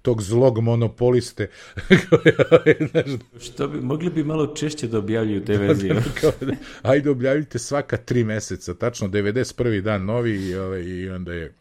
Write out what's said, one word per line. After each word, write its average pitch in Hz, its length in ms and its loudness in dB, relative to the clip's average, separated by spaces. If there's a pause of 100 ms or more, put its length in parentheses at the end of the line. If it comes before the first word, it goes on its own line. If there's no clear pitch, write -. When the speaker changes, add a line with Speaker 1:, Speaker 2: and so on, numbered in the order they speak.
Speaker 1:
tog 117 200 0
zlog 117 380 4
monopoliste. 117 880 0 (400)
<laughs> 156 1000 6
Znaš, 147 140 0 (360)
Speaker 2:
Što - 260 -6
bi, 143 140 -8
mogli 151 280 -2
bi 160 140 -2
malo 156 260 0
češće 151 380 -6
da 113 120 -2
objavljuju 104 460 0
te 104 80 0
Speaker 1:
Da, 101 60 4
Speaker 2:
verzije. 101 340 2
Speaker 1:
da, 120 80 0 (120)
kao - 180 0 (100)
da, 135 120 -4 (300)
ajde, 139 260 2
objavite 135 500 -2
svaka - 380 -4
tri 123 260 0
meseca, 104 500 -6
tačno 113 340 -4
devedeset 104 500 -2
prvi 113 240 0
dan 101 240 -2
novi 113 340 -2
i, 95 160 -4
ovaj, 95 260 -6
i 92 280 -8
onda 90 240 -10
je 82 280 -10